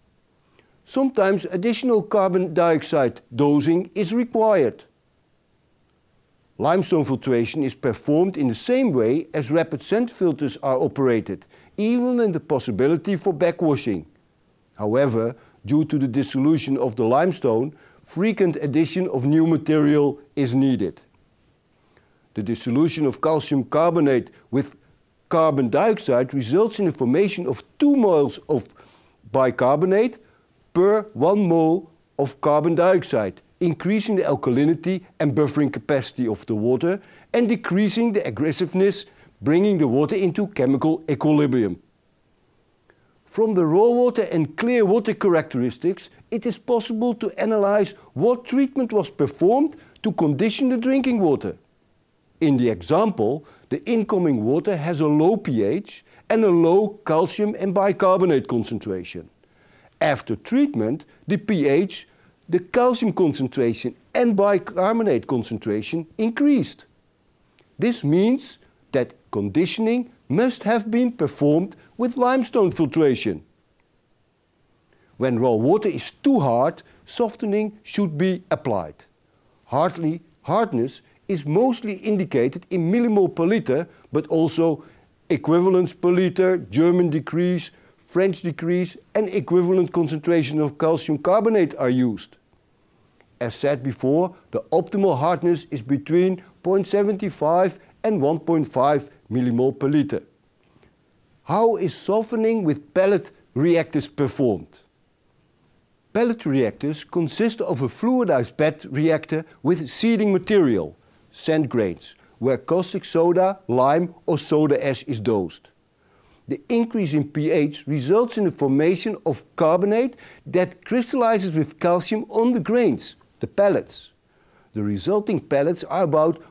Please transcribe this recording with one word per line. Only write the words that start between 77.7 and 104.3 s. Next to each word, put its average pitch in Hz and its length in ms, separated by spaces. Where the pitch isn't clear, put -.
should 175 340
be 180 340
applied. 98 540
Hardly-, 165 560
hardness 147 600
is 156 180
mostly 214 480
indicated 180 760
in 175 200
millimole 214 440
per 165 100
liter, 170 420
but 151 160
also 165 560
equivalents 180 640
per - 180
liter, 185 480
German 165 520
degrees, 170 600
French 185 440
degrees, 175 540
and 214 140
equivalent 180 640
concentration 151 680
of 147 180
calcium 160 400
carbonate 202 580
are 127 140
used. 123 460
As 120 140
said 139 280
before, 147 520
the - 120
optimal 185 460
hardness 165 520
is 135 120
between 165 600
point 190 260
seven 202 300
five 170 480
and 214 160
one 151 180
point 160 280
five 139 440
millimole 123 480
per 139 100
liter. 143 340
How 214 320
is 170 180
softening 220 720
with 147 300
pellet 190 380
reactors 156 540
performed? 120 720